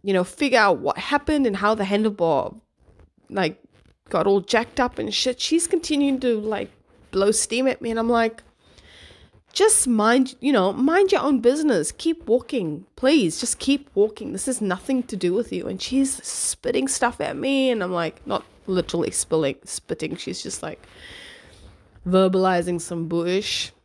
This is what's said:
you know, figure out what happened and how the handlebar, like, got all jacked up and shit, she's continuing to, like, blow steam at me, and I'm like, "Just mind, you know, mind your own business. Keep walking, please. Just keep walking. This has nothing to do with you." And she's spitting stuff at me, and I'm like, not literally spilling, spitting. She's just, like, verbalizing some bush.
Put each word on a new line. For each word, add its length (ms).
you 100
know, 120
figure 360
out 200
what 180
happened 480
and 100
how 200
the 80
handlebar, 760
like, 320
got 160
all 160
jacked 380
up 180
and 160
shit, 260
she's 280
continuing 540
to, 180
like, 320
blow 180
steam 380
at 140
me, 100
and 80
I'm 100
like, 320
"Just 340
mind, 520
you 120
know, 220
mind 380
your 100
own 200
business. 500
Keep 360
walking, 580
please. 440
Just 200
keep 340
walking. 380
This 160
has 140
nothing 420
to 120
do 180
with 200
you." 140
And 140
she's 440
spitting 600
stuff 340
at 160
me, 320
and 140
I'm 100
like, 320
not 180
literally 460
spilling, 520
spitting. 520
She's 260
just, 220
like, 220
verbalizing 720
some 260
bush. 640